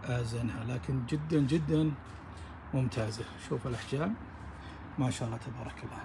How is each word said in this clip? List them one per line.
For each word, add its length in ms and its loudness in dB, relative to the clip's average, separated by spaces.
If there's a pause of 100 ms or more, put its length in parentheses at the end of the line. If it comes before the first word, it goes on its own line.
أزنها، 600 0
لكن 420 0
جدًا 340 4
جدًا 520 6 (800)
ممتازة. 500 2 (260)
شوف 180 0
الأحجام 480 0 (840)
ما 140 4
شاء 160 -2
الله 100 -2
تبارك 460 -8
الله 220 -8